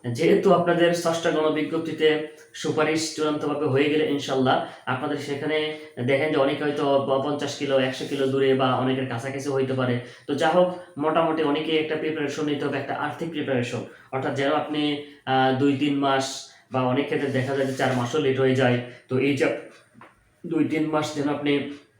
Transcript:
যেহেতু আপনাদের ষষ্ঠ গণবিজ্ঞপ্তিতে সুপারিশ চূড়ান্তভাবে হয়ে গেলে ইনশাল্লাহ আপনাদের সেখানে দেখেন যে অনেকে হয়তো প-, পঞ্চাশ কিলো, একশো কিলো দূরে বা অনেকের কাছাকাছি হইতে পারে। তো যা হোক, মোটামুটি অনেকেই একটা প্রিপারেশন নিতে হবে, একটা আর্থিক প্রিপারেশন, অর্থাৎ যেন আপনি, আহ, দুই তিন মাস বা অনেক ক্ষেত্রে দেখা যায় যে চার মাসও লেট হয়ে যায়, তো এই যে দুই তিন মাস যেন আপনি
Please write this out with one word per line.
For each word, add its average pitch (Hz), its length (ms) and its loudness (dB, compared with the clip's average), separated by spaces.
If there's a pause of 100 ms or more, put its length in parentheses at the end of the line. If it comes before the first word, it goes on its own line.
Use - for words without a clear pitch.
(180)
যেহেতু 170 300 4 (120)
আপনাদের 170 300 4 (140)
ষষ্ঠ 165 200 -2 (120)
গণবিজ্ঞপ্তিতে 156 720 0 (540)
সুপারিশ 156 400 0 (140)
চূড়ান্তভাবে 151 580 -2
হয়ে 143 180 4
গেলে 151 140 2 (100)
ইনশাল্লাহ 135 420 0 (360)
আপনাদের 143 340 -4
সেখানে 147 300 -2 (520)
দেখেন 143 240 2
যে 147 120 2
অনেকে 147 200 0
হয়তো 147 200 -2 (220)
প-, 135 180 2
পঞ্চাশ 143 340 -2
কিলো, 135 160 0 (120)
একশো 131 220 -4
কিলো 139 240 0
দূরে 135 160 4 (120)
বা 131 60 2 (160)
অনেকের 127 280 0
কাছাকাছি 135 440 -6
হইতে 135 240 0
পারে। 123 160 0 (320)
তো 147 40 -4 (100)
যা 160 140 4
হোক, 180 120 6 (360)
মোটামুটি 156 380 2 (100)
অনেকেই 156 320 0
একটা 156 180 -4
প্রিপারেশন 147 500 -4
নিতে 139 140 -2
হবে, 131 180 -2
একটা - 100 -6 (120)
আর্থিক 165 300 -6
প্রিপারেশন, 123 460 -2 (340)
অর্থাৎ 131 240 -2
যেন 139 100 0 (120)
আপনি, 151 200 -4 (500)
আহ, 131 180 4 (120)
দুই 143 200 4
তিন 143 140 2 (100)
মাস 135 200 2 (480)
বা 127 60 0 (120)
অনেক 135 180 2
ক্ষেত্রে 139 280 -2
দেখা 131 180 0
যায় 135 140 0
যে 123 120 -4
চার 127 180 2
মাসও 123 260 -2
লেট 131 180 2
হয়ে 131 180 4
যায়, 123 160 4 (320)
তো 127 40 -4 (140)
এই 143 120 2
যে 160 80 2 (1040)
দুই 156 200 2
তিন 156 120 0 (100)
মাস 151 140 0 (100)
যেন 143 100 0 (100)
আপনি 143 160 0 (460)